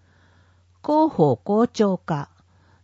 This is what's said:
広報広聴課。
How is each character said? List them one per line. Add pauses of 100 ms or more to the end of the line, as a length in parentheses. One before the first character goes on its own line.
(840)
広
報
広
聴
課。 (540)